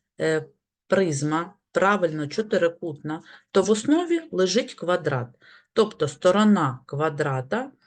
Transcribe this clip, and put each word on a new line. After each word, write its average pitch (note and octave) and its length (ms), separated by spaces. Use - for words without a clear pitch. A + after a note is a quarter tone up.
е, D#3+ 240
призма D#3+ 680
правильно E3+ 540
чотирикутна, E3+ 960
то G3 120
в F#3 80
основі E4 500
лежить F#3+ 440
квадрат. D3+ 540
Тобто G#3 360
сторона F3+ 800
квадрата, D3 840